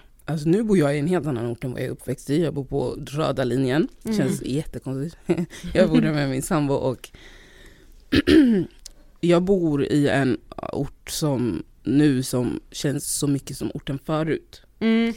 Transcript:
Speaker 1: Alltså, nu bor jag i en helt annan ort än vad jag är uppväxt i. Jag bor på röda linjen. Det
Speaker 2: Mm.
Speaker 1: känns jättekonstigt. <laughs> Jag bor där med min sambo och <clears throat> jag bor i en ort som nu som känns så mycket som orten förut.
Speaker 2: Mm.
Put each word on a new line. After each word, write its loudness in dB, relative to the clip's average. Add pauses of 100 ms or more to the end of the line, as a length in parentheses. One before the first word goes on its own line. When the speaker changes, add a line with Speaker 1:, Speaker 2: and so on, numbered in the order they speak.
(240)
Speaker 1:
Alltså, -4
nu 4
bor 2
jag 2
i 0
en 0
helt 0
annan -2
ort -6
än -6
vad -6
jag -4
är -6
uppväxt -8
i. 2
Jag -2
bor -6
på -4 (160)
röda -2
linjen. 0 (140)
Det -10
Speaker 2:
Mm. -2 (100)
Speaker 1:
känns -4
jättekonstigt. -6 (100)
<laughs> -4
Jag 4
bor 6
där 2
med 0
min -2
sambo 0
och -4 (1000)
<clears throat> 2
jag 4
bor 2
i 2
en 2 (340)
ort -8
som -2 (200)
nu 4
som -2 (100)
känns -4
så -2
mycket -2
som -6
orten -8
förut. -4 (180)
Speaker 2:
Mm. 2